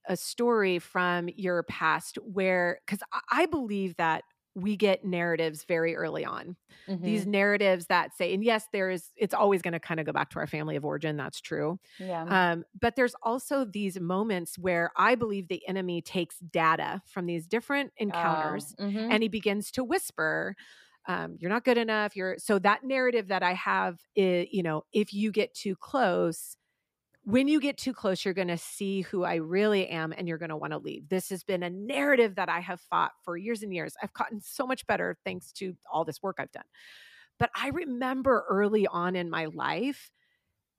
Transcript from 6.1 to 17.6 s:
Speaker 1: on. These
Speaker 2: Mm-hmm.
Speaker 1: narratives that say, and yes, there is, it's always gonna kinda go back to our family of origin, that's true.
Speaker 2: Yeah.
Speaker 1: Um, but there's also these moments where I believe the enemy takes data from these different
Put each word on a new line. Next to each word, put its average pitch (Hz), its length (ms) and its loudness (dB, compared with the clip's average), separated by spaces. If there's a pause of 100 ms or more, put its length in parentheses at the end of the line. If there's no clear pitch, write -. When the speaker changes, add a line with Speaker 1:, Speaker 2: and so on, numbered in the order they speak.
Speaker 1:
on. - 320 -8 (480)
These 208 220 0
Speaker 2:
Mm-hmm. - 20 -2
Speaker 1:
narratives 202 580 4
that 175 300 2
say, 180 180 0
and 202 80 0
yes, 220 300 2
there 190 180 0
is, 180 260 -6
it's - 180 0
always 202 280 4
gonna 170 180 -2
kinda 160 240 -4
go 151 80 0
back - 180 2
to - 100 -8
our 151 80 -2
family 151 280 -4
of 143 80 -4
origin, 151 320 -2
that's 143 240 -8
true. 156 380 -4 (200)
Speaker 2:
Yeah. 175 300 -6
Speaker 1:
Um, 175 360 4 (140)
but 233 180 0
there's 240 260 2
also 262 420 0
these 196 360 -4
moments 185 580 -2
where 170 380 0
I 220 180 6
believe 202 340 -2
the - 180 -6
enemy 180 360 -2
takes - 380 -4
data 165 680 0
from 180 200 -6
these 170 200 -4
different 262 460 -2 (180)